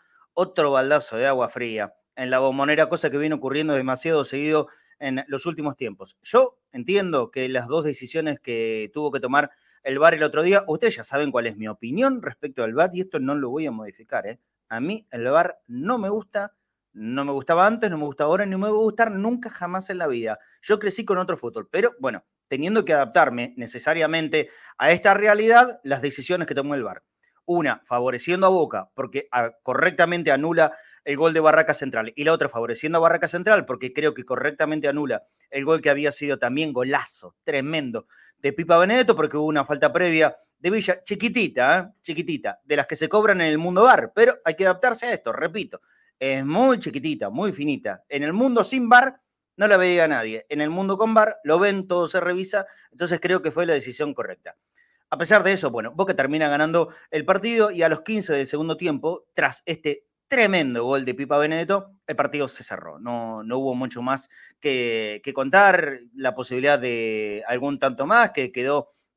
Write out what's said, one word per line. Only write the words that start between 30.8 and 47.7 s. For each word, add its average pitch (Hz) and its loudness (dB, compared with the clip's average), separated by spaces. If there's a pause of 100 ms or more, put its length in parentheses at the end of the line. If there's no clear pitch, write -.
el 143 -4
gol 160 4
de 160 0
Barraca 156 4
Central, 113 -6
y 143 -6
la 160 4
otra, 151 0
favoreciendo 120 -2
a 165 4
Barraca 165 4
Central, 180 2
porque 127 -8
creo 151 0
que 127 -12
correctamente 143 -2
anula 139 -2 (240)
el 139 -6
gol 160 2
que 147 2
había 143 0
sido 143 -4
también 139 -2
golazo, 127 -4
tremendo, 139 -4 (320)
de 143 -2
Pipa 170 4
Benedetto, 226 4
porque 151 -2
hubo 151 0
una 151 0
falta 147 0
previa 165 2 (240)
de 175 -4
Villa, 196 0
chiquitita, 185 0
¿eh? 185 -10
Chiquitita, 156 -6
de 147 -4
las 143 0
que 156 -8
se 160 -4
cobran 208 4
en 160 2
el 151 0
mundo 180 2
var, 233 6
pero 226 4
hay 220 0
que 190 0
adaptarse 226 0
a 233 -2
esto, 120 -6
repito, - -8 (380)
es 135 -4
muy 226 2
chiquitita, 139 -6
muy 175 -4
finita. 135 -6